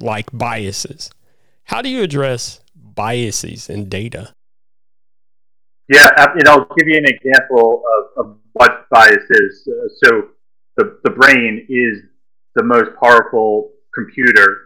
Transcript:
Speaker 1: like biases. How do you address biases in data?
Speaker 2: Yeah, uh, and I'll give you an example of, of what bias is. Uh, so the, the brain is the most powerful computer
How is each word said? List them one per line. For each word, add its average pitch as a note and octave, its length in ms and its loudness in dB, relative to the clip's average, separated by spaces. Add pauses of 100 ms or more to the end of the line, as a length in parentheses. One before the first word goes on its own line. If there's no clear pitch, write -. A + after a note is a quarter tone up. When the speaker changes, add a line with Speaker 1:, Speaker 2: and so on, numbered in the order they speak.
Speaker 1:
like G#2+ 320 -8
biases. A2+ 800 -10 (540)
How A3+ 180 -8
do C4+ 60 -8
you B3+ 140 -6
address C#3 580 -6 (160)
biases G#2+ 920 -8
in G2+ 200 -12
data? G2+ 440 -12 (1600)
Speaker 2:
Yeah, D3 200 6 (100)
uh, C#3+ 160 6
and D3+ 140 2
I'll D3 180 6 (100)
give D#3+ 100 0
you D#3 120 0
an D3 80 0
example B2 760 0 (360)
of, A2+ 80 -6
of G#2+ 100 -20 (160)
what - 380 2
bias A2 400 4
is. - 360 0
Uh, - 220 -8 (160)
so G#2+ 240 -2 (480)
the, G#2 280 -4
the B2+ 60 -2
brain A#2 580 0
is A#2+ 320 -2 (560)
the A#2 60 0
most A#2 280 0 (120)
powerful A2 680 0 (240)
computer G#2+ 720 0